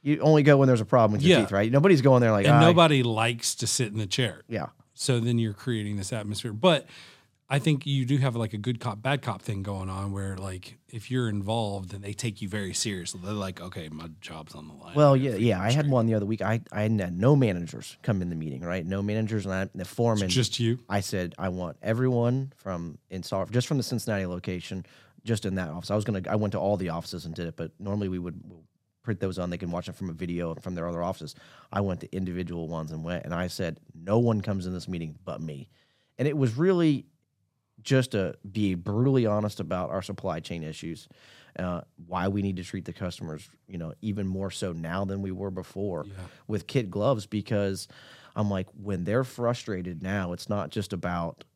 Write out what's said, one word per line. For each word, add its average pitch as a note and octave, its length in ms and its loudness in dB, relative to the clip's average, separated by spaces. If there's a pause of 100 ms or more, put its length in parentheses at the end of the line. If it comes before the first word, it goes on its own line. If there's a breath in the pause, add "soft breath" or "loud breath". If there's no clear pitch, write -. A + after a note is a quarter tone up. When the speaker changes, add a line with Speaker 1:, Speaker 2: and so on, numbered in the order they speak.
Speaker 1:
You D3 160 2
only D3+ 240 8
go C#3 140 10
when C3+ 100 8
theres A#2+ 140 6
a G#2+ 40 0
problem A2 280 6
with G#2+ 100 2
your E3+ 160 10
Speaker 2:
Yeah. G#2 60 4
Speaker 1:
teeth, - 60 -4
right? G#2 200 4
Nobody's D3 300 8
going B2+ 200 8
there A2+ 100 6
like, G2+ 140 4
Speaker 2:
And D3 100 10
Speaker 1:
"I" D3 60 10
Speaker 2:
nobody D#3+ 400 8
likes A#2 540 0
to A2+ 120 -4
sit A2+ 240 0
in G#2+ 60 -4
the G#2+ 80 0
chair. G2+ 420 -2
Speaker 1:
Yeah. G2+ 200 -4 (260)
Speaker 2:
So B2 260 0
then A#2 200 2
you're A2 140 0
creating G#2 440 -4
this G2 160 -6
atmosphere. G#2+ 400 -6
But C#3+ 320 4 (640 loud breath)
I C#3 100 2
think C#3+ 260 2
you C#3 200 0
do C#3 120 2
have, B2+ 180 0
like, A2+ 180 -2
a G#2+ 40 -6
good A2+ 220 -4
cop, G#2+ 220 -6
bad C#3 200 0
cop G2+ 200 -6
thing G2 220 -6
going F#2+ 260 -6
on G2 220 -6
where, G2 260 -6
like, F#2+ 400 -10 (120)
if A2+ 200 -12
you're B2+ 200 0
involved, G2+ 600 -4
then G2 100 -12
they G2+ 120 -10
take A2+ 280 -6
you G#2 80 -6
very G2 240 -4
seriously. F2+ 500 -6
They're G#2 100 -6
like, F#2+ 280 -6
"Okay, F2 280 -12
my D#2+ 200 -12 (120)
job's D#2+ 320 -14
on D2+ 140 -14
the D2+ 60 -18
line. E2+ 220 -16
Speaker 1:
Well, C#3+ 200 8
Speaker 2:
I - 20 2
gotta C3+ 120 0
Speaker 1:
yeah, - 60 -2
Speaker 2:
freaking G2 120 -2
Speaker 1:
yeah. F#2 140 2
I - 100 -2
had - 0 - (140)
Speaker 2:
straight." C#3+ 60 2
Speaker 1:
one A#2 160 4
the A2+ 60 4
other G2+ 120 2
week. A2 160 -4
I, A2 200 0 (120)
I G#2 100 -2
had G2 340 0
no B2+ 200 6
managers F2 680 -2
come G2 180 0
in F2 80 -4
the E2 60 -6
meeting, D#2 260 -8
right? F2 240 -4
No G2 160 -2
managers, G#2+ 440 -2
and F#2+ 80 -4
I, F#2+ 200 -4
the F2+ 120 -8
foreman. A2+ 400 2
Speaker 2:
It's F2+ 80 0
just B2 260 0
you? A#2+ 200 2 (100)
Speaker 1:
I G2+ 100 0
said, F2+ 380 -4
"I F#2+ 120 -4
want F2+ 320 -6
everyone B2 760 0
from E2+ 400 -8 (120)
install, F#2 360 -4
just A#2 220 0
from D3 100 0
the A#2+ 60 0
Cincinnati G#2 420 -2
location, F2+ 600 -8 (380 soft breath)
just A2 220 -2
in F#2+ 100 -2
that F2+ 140 -2
office." E2+ 200 -10
I G2+ 60 0
was G#2+ 80 0
gonna, G2+ 260 -2
I G#2 60 0
went G#2 180 0
to F#2 60 -4
all G2 160 2
the F2+ 140 -4
offices E2 360 -8
and D#2+ 80 -8
did E2+ 140 -6
it, D#2+ 80 -10
but E2 240 -8
normally G2+ 300 -4
we F#2 100 -4
would, F2 260 -8
we'll E2 180 -20 (400)
print G#2+ 180 -4
those F#2 180 -4
on. F2 120 -2
They F2 60 -4
can F2 140 -6
watch F2 160 -6
it F2+ 80 -12
from F#2+ 140 -8
a E2 40 -8
video E2+ 420 -6
from F2+ 200 -10
their E2+ 100 -6
other E2+ 160 -6
offices. F2 320 -6 (380 loud breath)
I G2 80 -2
went F#2+ 220 -2
to - 120 -12
individual F2 540 -4
ones D#2+ 240 -6
and D#2+ 140 -8
went, F2 180 -6
and E2+ 100 -6
I F2+ 140 -2
said, E2+ 320 -6 (160)
"No F#2+ 240 0
one A2+ 220 2
comes G2 240 -4
in F#2 80 -4
this F2+ 160 -10
meeting E2 340 -6
but D#2 160 -8
me." D2+ 300 -12 (480)
And C3 100 0
it D3+ 80 0
was B2+ 220 0
really E3 480 4 (800)
just C3 280 4
to F#2+ 220 0 (180)
be G2+ 220 2
brutally A2+ 540 2
honest G#2 320 0
about F2 320 -4
our F#2 100 -4
supply F#2 380 -6
chain E2 240 -8
issues, D#2 440 -10 (520 loud breath)
uh, F2+ 220 -4 (260)
why F#2 200 -2
we G2 140 0
need G2 160 0
to F#2 60 -8
treat F#2 220 -8
the F2 60 -10
customers, E2+ 560 -8 (200)
you F#2 100 -12
know, E2 240 -8
even G2+ 260 -4
more F#2+ 220 -4
so F#2 240 -6
now E2 320 -4
than G2 160 -4
we G2 100 -6
were F#2+ 200 -6
before F#2 560 -6
Speaker 2:
Yeah. G2 60 -16 (340 loud breath)
Speaker 1:
with G#2 180 -4
kid A#2 240 -2
gloves, G#2 380 0
because G2+ 600 -2 (480 loud breath)
I'm G#2+ 140 0
like, F#2+ 240 -2
when G2 300 -6
they're A2+ 200 0
frustrated G#2+ 800 -4
now, F#2+ 320 -2
it's - 160 -10
not G2 220 -4
just G#2 200 -6
about E2+ 520 -4 (120)